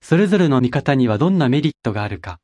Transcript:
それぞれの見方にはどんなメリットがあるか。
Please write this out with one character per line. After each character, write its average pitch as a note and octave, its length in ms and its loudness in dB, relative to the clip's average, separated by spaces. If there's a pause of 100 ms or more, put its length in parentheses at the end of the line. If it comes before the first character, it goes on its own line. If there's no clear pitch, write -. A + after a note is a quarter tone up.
そ - 140 0
れ G3+ 100 2
ぞ F#3+ 120 2
れ F3 100 2
の C3 120 2
見 B2 100 0
方 C#3+ 240 -2
に C3 140 2
は G#2+ 100 0
ど D#3 120 0
ん F#3+ 80 0
な C#3+ 100 2
メ C3+ 140 0
リ D#3 80 0
ッ - 120 -12
ト A2+ 100 -4
が G#2 100 -6
あ G#2 60 -6
る G2 100 -10
か。 F2 260 -14